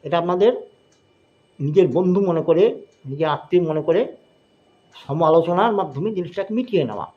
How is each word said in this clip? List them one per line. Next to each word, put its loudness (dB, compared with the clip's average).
এটা -4
আপনাদের 2
নিজের 2
বন্ধু 2
মনে 0
করে, 4
নিজের -4
আত্মীয় 0
মনে -2
করে 2
সমালোচনার 2
মাধ্যমে -4
জিনিসটাকে -6
মিটিয়ে -2
নেওয়া -10